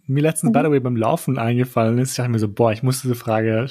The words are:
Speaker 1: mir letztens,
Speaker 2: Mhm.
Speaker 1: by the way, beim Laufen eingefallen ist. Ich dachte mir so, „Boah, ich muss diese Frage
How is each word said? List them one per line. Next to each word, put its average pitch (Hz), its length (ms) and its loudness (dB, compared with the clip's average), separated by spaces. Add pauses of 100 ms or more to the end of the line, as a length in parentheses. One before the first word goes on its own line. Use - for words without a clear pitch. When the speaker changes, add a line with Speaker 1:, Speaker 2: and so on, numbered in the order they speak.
Speaker 1:
mir 139 160 0
letztens, 160 280 0
Speaker 2:
Mhm. 220 40 2
Speaker 1:
by - 120 4
the 151 60 2
way, 143 80 4
beim 123 160 -2
Laufen 123 440 0
eingefallen 120 580 0
ist. 127 140 -2
Ich - 60 -8
dachte 123 120 -2
mir 113 100 0
so, 107 80 0
„Boah, 110 240 2
ich 107 120 -6
muss 131 180 0
diese 123 140 -2
Frage 110 560 0